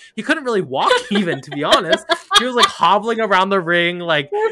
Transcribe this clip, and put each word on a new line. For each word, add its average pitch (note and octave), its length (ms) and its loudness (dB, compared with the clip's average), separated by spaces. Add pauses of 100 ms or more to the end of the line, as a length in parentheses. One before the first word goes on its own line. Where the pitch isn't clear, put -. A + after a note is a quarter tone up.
(140)
He A3 80 -8
couldn't D#4 220 -2
really A#3 160 0
walk C#3 320 0
<laughs> B4 180 0
even, E3+ 300 0
to C#3 100 -18
be C#3+ 140 -4
honest. G3 400 0 (340)
He A3 60 2
was, B3 100 -4
like, A#3 120 4
hobbling G#3 540 0
around G3 280 2
the G3 100 2
ring, F3 400 0
like, D#3+ 320 -2 (220)